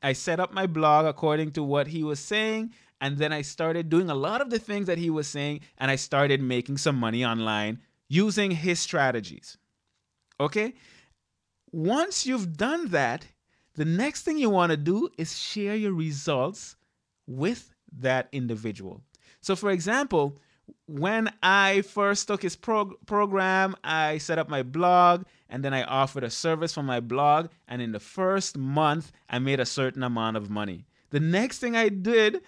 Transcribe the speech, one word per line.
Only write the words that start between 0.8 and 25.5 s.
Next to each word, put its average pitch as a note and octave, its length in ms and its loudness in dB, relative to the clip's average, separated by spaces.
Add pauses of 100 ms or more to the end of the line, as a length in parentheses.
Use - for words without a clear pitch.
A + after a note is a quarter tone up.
according D3+ 460 0
to D#3 100 -4
what C#3+ 260 0
he D#3 160 -4
was D3 160 -4
saying. A3 520 -2 (280)
And C#3 160 -2
then D3+ 160 0
I D3+ 100 -4
started E3 460 -2
doing E3+ 220 4
a D3 40 -2
lot F3+ 280 0
of C4 80 -6
the A#3 80 0
things G#3 280 -6
that F3 120 0
he E3+ 120 -2
was D#3 160 -2
saying. D3 340 -6 (180)
And C3 120 0
I C3+ 60 0
started C#3 460 2
making B2+ 340 -2
some C#3 200 0
money A#2 280 0
online A2 560 -2 (280)
using G3 420 2
his E3+ 280 -2
strategies. B2 800 -2 (800)
Okay? G#3 360 -2 (1000)
Once C4 540 0
you've G3+ 300 -2
done C#4 320 -2
that, C#3+ 380 -2 (480)
the D3+ 100 -2
next G3 380 0
thing D#4 160 -2
you B3 120 4
wanna F3 260 4
do F3 400 0
is - 220 -8
share G#3 360 -6
your G#3+ 180 -2
results D#3 840 -4 (500)
with D3+ 460 -4 (260)
that B2+ 340 0
individual. A2 680 -6 (400)
So F#3+ 160 -2
for G3+ 140 0
example, F3+ 680 0 (480)
when G3 440 -2 (120)
I G3 400 4
first G3+ 440 0
took G#3 160 -2
his F3 140 -4
prog-, G#3 380 -2 (120)
program, F#3+ 760 2
I D#3 360 0
set D#3+ 200 -2
up D3+ 100 0
my C#3 140 -2
blog, F3 600 6 (240)
and C3+ 160 -6